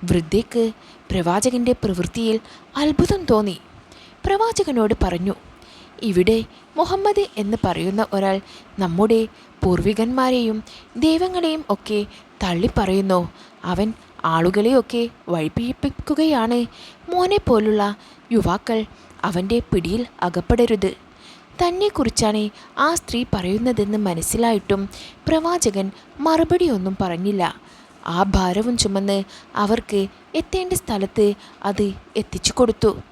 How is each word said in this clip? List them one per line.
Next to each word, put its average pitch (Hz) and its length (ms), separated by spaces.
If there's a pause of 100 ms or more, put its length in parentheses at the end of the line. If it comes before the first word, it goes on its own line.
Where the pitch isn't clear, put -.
വൃദ്ധയ്ക്ക് 196 680 (400)
പ്രവാചകന്റെ 214 600
പ്രവൃത്തിയിൽ 220 680 (360)
അത്ഭുതം 311 500
തോന്നി. 214 320 (680)
പ്രവാചകനോട് 381 680 (100)
പറഞ്ഞു, 180 320 (680)
"ഇവിടെ 208 420 (340)
മുഹമ്മദ് 392 500 (100)
എന്ന് 208 280
പറയുന്ന 190 480
ഒരാൾ 196 280 (380)
നമ്മുടെ 214 480 (360)
പൂർവികന്മാരെയും 220 1000 (340)
ദൈവങ്ങളെയും 320 720
ഒക്കെ 208 360 (380)
തള്ളിപ്പറയുന്നു. 190 840 (360)
അവൻ 190 280 (320)
ആളുകളെയൊക്കെ 208 840 (200)
വഴിപിഴപ്പിക്കുകയാണ്. 240 1400 (460)
മോനെ 370 260 (100)
പോലുള്ള 214 480 (360)
യുവാക്കൾ 214 540 (400)
അവന്റെ 196 340
പിടിയിൽ 208 460 (160)
അകപ്പെടരുത്." 196 720 (720)
തന്നെക്കുറിച്ചാണ് 233 840 (280)
ആ 311 180
സ്ത്രീ 247 300 (100)
പറയുന്നതെന്ന് 208 600
മനസ്സിലായിട്ടും 196 920 (380)
പ്രവാചകൻ 311 640 (280)
മറുപടിയൊന്നും 320 800
പറഞ്ഞില്ല. 185 540 (500)
ആ 175 180
ഭാരവും 196 540
ചുമന്ന് 196 460 (320)
അവർക്ക് 208 520 (280)
എത്തേണ്ട 359 380
സ്ഥലത്ത് 208 600 (300)
അത് 202 300 (240)
എത്തിച്ചു - 360
കൊടുത്തു. 220 440 (140)